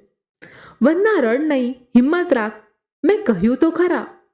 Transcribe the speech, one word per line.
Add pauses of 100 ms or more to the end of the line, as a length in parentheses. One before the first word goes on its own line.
(800)
"વંદના,
રડ
નહીં, (200)
હિંમત
રાખ," (520)
મેં
કહ્યું
તો
ખરા (260)